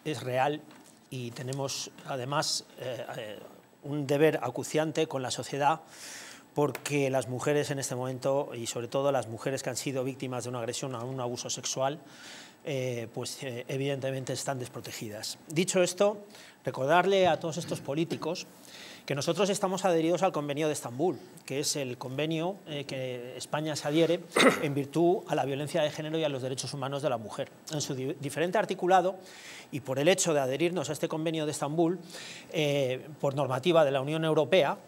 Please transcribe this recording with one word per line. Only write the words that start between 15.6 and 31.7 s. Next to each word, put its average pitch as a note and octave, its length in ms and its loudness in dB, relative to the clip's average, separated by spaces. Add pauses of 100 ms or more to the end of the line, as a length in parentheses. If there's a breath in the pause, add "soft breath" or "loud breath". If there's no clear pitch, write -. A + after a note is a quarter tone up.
esto, G3+ 360 4 (480 loud breath)
recordarle F3 640 4
a D3+ 120 4
todos D#3+ 160 -4
estos E3 240 -6
políticos D#3+ 680 -4 (580 loud breath)
que C#3+ 100 0
nosotros E3+ 340 2
estamos F#3+ 360 0
adheridos E3 360 4
al F3+ 120 4
Convenio D3 340 -2
de D3+ 60 2
Estambul, C3+ 440 -2 (280)
que C3+ 160 -4
es D3 160 0
el B2+ 200 -4
convenio, D#3 600 -2 (100)
eh, D3 160 -8
que B2+ 540 -8
España D3+ 400 -4
se - 100 -4
adhiere D#3+ 320 4 (240)
<coughs> G#3+ 200 6
en C#3+ 100 0
virtud E3+ 540 4
a D3+ 80 0
la C3+ 100 2
violencia C#3 360 0
de D3+ 100 2
género D#3 260 -4
y D#3+ 80 2
a D3 40 2
los C3+ 120 -2
derechos C3 320 -4
humanos C#3 280 -4
de D3+ 80 0
la B2 60 0
mujer. A2 340 -6 (220)
En D3+ 80 -2
su C#3+ 160 -2
di-, C3 240 -4
diferente D#3+ 380 0
articulado, F#3 580 4 (560 loud breath)
y D3 80 -4
por B2+ 200 -4
el D3+ 100 6
hecho F#3 240 4
de D3 80 4
adherirnos C#3 480 0
a D#3 40 -2
este D#3+ 140 -2
Convenio D#3+ 380 0
de D3+ 80 -2
Estambul, E3 460 2 (520 loud breath)